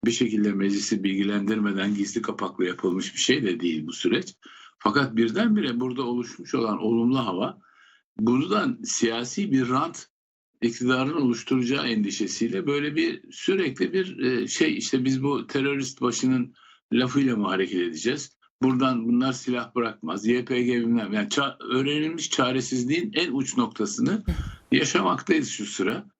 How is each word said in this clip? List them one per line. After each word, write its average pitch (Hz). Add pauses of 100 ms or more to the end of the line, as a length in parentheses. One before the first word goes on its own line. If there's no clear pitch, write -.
bir 117
şekilde 107
meclisi 98
bilgilendirmeden 101
gizli 101
kapaklı -
yapılmış 90
bir -
şey -
de 90
değil 80
bu 80
süreç. - (440)
Fakat 123
birdenbire 135
burada 127
oluşmuş 120
olan 110
olumlu 117
hava, 90 (600)
bundan 135
siyasi 120
bir 131
rant 143 (560)
iktidarın 127
oluşturacağı 131
endişesiyle 101
böyle 143
bir - (100)
sürekli 180
bir, 185
e, 123
şey, -
işte 127
biz 131
bu 139
terörist 139
başının 123 (380)
lafıyla 127
mı 104
hareket 95
edeceğiz? 87 (260)
Buradan 127
bunlar 123
silah 123
bırakmaz. 107
Y 120
P 123
G 123
bilmem. 117
Yani 104
ça-, 139 (180)
öğrenilmiş 151
çaresizliğin 127
en 165
uç 135
noktasını 120 (500)
yaşamaktayız 156
şu -
sıra. 113 (140)